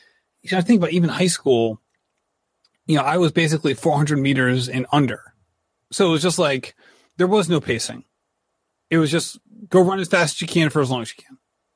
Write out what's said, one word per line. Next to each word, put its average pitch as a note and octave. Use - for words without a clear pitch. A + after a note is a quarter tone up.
you -
know, F#3
I F3
think A3
about D#3+
even E3+
high F3+
school, A2+
you D#3
know, C#3
I D3+
was E3
basically D#3
four D#3
hundred D3
meters B2+
and B2+
under. C#3
So F#3+
it -
was D#3
just F3+
like, C#3+
there F3+
was F#3
no D#3+
pacing. -
It E3
was D#3
just -
go F#3
run F#3+
as F3+
fast F3
as -
you E3
can D#3+
for D3+
as B2+
long B2
as G#2+
you -
can. -